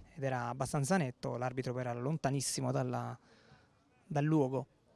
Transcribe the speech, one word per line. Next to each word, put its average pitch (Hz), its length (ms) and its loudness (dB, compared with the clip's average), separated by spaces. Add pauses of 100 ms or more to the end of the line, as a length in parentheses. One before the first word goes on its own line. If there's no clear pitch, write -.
(160)
ed 135 80 -8
era 127 240 0
abbastanza 135 500 0
netto, 127 380 -2
l'arbitro 127 380 -2
però 123 160 -4
era 120 100 -4
lontanissimo 135 720 0
dalla, 120 440 -2 (920)
dal 143 160 0
luogo 135 420 4 (300)